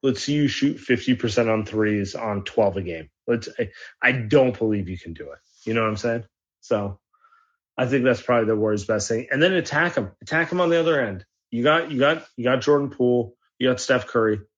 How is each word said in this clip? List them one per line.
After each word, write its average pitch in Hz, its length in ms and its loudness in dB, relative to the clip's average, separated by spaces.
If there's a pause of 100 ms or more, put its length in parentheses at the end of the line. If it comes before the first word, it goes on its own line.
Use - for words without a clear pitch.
let's 135 200 0
see 147 120 -2
you 147 140 2
shoot 139 320 0
fifty 127 340 0
percent 117 340 0
on 107 160 0
threes 104 500 0
on 104 300 -4
twelve 98 320 0
a 98 60 -4
game. 82 260 -10 (180)
Let's, 117 220 -2 (100)
I, 107 120 -4 (320)
I 127 100 4
don't 127 460 4
believe 104 300 -2
you 90 100 -8
can 85 160 -12
do 71 160 -14
it. - 80 -18 (260)
You 113 100 -2
know 117 80 2
what 110 80 2
I'm 107 60 -4
saying? 117 280 -2 (360)
So 101 380 -2 (800)
I 127 80 0
think 123 180 2
that's 123 160 4
probably 117 260 2
the 110 100 2
Warriors' 107 280 0
best 107 240 -2
thing. 117 220 -2
And 143 120 0
then 185 120 4
attack 165 400 -2
him, 101 160 -4 (100)
attack 160 320 -4
him 180 80 0
on 175 80 2
the 170 100 2
other 160 220 2
end. 101 240 -4 (260)
You 117 120 -4
got, 156 280 2
you 139 80 -4
got, 151 280 2 (100)
you 120 80 -8
got 123 160 2
Jordan 143 300 2
Poole, 123 440 0 (240)
you 127 100 0
got 123 120 0
Steph 127 260 0
Curry. 110 340 0 (180)